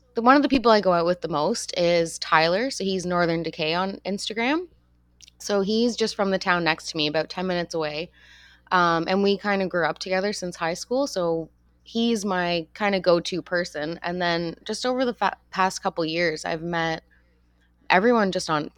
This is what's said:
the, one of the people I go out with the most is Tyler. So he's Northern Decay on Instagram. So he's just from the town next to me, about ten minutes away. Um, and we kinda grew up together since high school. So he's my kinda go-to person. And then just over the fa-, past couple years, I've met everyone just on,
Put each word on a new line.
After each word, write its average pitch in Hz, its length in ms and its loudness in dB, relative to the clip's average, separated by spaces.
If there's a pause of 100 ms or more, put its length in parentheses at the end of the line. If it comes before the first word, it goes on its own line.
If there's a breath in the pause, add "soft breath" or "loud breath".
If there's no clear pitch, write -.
(140)
the, 226 80 -4
one 254 140 8
of 294 60 6
the - 60 2
people 233 220 2
I 214 100 6
go 185 120 2
out 170 140 2
with 175 140 0
the 160 80 -4
most 151 480 -2
is 170 440 0
Tyler. 175 500 2
So - 140 -6
he's 190 200 -2
Northern 175 380 0
Decay 160 320 -4
on 190 320 -2
Instagram. 233 640 -4 (720)
So 202 220 0
he's 220 360 0
just 220 200 -2
from 196 140 0
the 190 80 2
town 175 260 0
next 160 260 -2
to - 60 -8
me, 151 120 0
about 156 200 -2
ten 185 180 -6
minutes 175 280 -2
away. 156 360 -6 (640 soft breath)
Um, 170 360 4
and 196 140 2
we 196 160 2
kinda 196 280 -2
grew 170 200 0
up 160 120 -4
together 185 340 -2
since 180 240 -8
high 170 180 -2
school. 254 320 -2
So 165 440 -2 (320)
he's 233 420 0
my 175 500 -2
kinda 202 260 0
go-to 170 420 2
person. 170 600 -4
And 175 180 -4
then 170 440 -2
just 214 220 -6
over 254 180 0
the 240 100 -2
fa-, - 220 -2 (140)
past 190 320 -2
couple 170 220 -2
years, 160 400 -2
I've 170 180 -4
met 165 400 -4 (880)
everyone 208 420 4
just 180 180 -4
on, 151 280 0